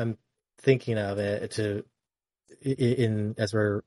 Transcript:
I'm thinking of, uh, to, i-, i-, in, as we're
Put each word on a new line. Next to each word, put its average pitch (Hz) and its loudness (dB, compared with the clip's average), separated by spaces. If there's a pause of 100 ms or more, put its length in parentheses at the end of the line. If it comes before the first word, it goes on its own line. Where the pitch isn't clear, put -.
I'm 117 -2 (440)
thinking 123 4
of, 101 -2
uh, 104 -2
to, 104 -4 (800)
i-, 135 -4
i-, - 2
in, 110 0
as 104 -2
we're 104 0